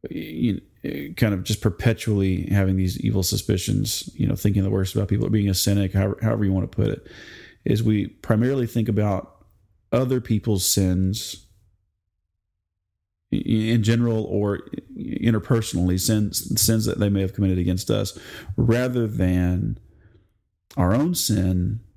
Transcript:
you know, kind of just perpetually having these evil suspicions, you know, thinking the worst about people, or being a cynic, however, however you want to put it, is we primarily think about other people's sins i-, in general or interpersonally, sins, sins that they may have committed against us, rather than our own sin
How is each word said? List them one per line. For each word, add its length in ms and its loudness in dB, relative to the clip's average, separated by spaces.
you 440 -4
know, 640 -8
kind 180 2
of 80 -6
just 180 -2
perpetually 880 0
having 280 2
these 240 0
evil 200 0
suspicions, 960 -2
you 100 0
know, 100 0
thinking 280 0
the 80 0
worst 240 -2
about 120 0
people, 200 0
or 20 -2
being 200 2
a 40 2
cynic, 400 0
however, 300 2
however 220 0
you 80 2
want 180 -2
to 40 -20
put 120 0
it, 180 -4
is 180 2
we 240 2
primarily 580 0
think 220 -2
about 580 -2
other 300 0
people's 440 0
sins 800 0
i-, 20 0
in 480 0
general 400 2
or 380 -2
interpersonally, 1000 0
sins, 600 0
sins 240 2
that 140 -2
they 100 2
may 100 2
have 140 -2
committed 240 2
against 340 0
us, 260 0
rather 500 2
than 720 0
our 180 4
own 180 2
sin 680 0